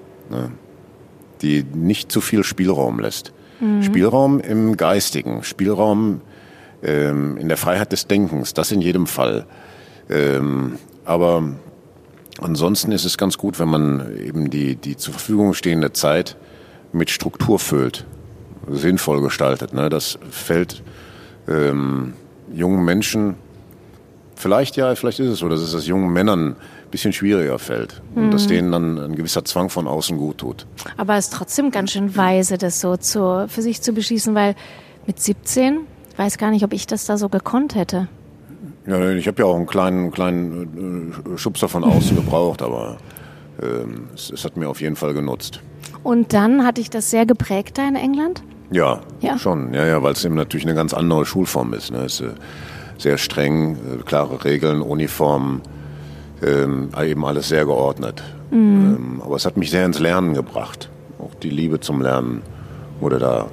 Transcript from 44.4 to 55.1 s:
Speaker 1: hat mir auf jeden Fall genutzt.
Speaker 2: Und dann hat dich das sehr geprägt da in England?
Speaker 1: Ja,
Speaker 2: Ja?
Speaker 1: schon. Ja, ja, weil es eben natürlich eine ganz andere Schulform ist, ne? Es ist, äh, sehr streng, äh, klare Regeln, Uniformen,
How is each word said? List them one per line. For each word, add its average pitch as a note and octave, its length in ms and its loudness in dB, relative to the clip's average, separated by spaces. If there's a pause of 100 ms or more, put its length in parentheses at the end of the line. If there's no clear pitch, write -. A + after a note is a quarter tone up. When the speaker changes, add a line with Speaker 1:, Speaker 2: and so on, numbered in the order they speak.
Speaker 1:
hat D#2+ 120 -6
mir D#2+ 120 -4
auf C#2 120 -6
jeden D2+ 160 -2
Fall D2 180 -2
genutzt. C#2+ 460 -6 (420)
Speaker 2:
Und A#3 300 2
dann A#3 320 4
hat A#3+ 140 4
dich A3+ 120 -6
das A3 200 -4
sehr A3+ 160 4
geprägt G#3 520 0
da C#4 100 0
in C#4 80 2
England? D4 460 0 (300)
Speaker 1:
Ja, C2 280 4 (200)
Speaker 2:
Ja? - 180 -2
Speaker 1:
schon. C#2 360 0
Ja, D2 120 2
ja, D#2+ 160 4
weil C#2+ 100 4
es C#2+ 120 -4
eben E2+ 120 0
natürlich D2+ 280 -2
eine E2 120 2
ganz D#2 180 0
andere D#2 320 2
Schulform C#2 480 -2
ist, G#1 180 -10
ne? A#1+ 120 -6
Es C2 160 -6
ist, B1+ 80 -6
äh, A1+ 40 -8 (640)
sehr C#2+ 200 2
streng, D#2 580 0
äh, A#1+ 280 -8
klare C#2 400 0
Regeln, D2+ 380 2
Uniformen, C#2+ 800 0 (840)